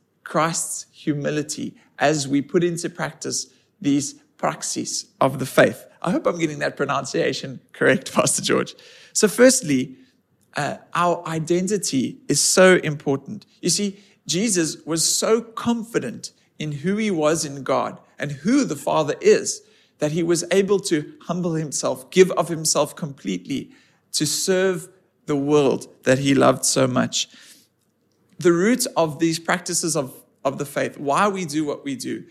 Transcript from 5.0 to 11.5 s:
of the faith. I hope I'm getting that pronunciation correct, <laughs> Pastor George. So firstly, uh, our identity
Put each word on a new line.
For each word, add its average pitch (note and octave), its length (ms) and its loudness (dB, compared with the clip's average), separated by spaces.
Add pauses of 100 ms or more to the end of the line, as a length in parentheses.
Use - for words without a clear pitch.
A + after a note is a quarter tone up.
of C3+ 200 0
the C3 80 -4
faith. - 400 2 (160)
I E3+ 80 -2
hope D4+ 160 -2
I'm F3 120 0
getting D3+ 200 -2
that C#3+ 180 -4
pronunciation C3+ 840 -4 (120)
correct, - 400 2
<laughs> - 20 -16
Pastor - 280 0
George. - 320 0 (400)
So G#3+ 140 4
firstly, F3 680 4 (600)
uh, C3+ 180 -4 (180)
our E3+ 320 0
identity E3 920 -2 (100)